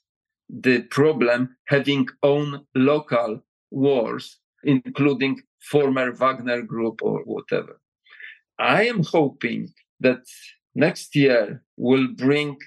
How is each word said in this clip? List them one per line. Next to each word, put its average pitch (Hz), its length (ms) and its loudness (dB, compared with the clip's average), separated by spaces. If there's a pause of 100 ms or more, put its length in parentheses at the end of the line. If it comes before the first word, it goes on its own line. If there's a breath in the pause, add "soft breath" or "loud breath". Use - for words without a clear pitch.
(500)
the 120 340 0
problem 127 720 0 (120)
having 139 400 0 (140)
own 143 420 0 (100)
local 127 680 0 (300)
wars, 131 680 -2 (260)
including 135 760 0 (200)
former 131 520 0
Wagner 127 500 -2
group 113 400 -6
or 107 220 -2
whatever. - 560 -6 (760 loud breath)
I 135 280 2
am 220 180 -2
hoping 120 640 -2 (320)
that 127 220 0 (520)
next - 400 -2
year 123 480 2 (140)
will 127 320 2
bring 139 480 -2 (100)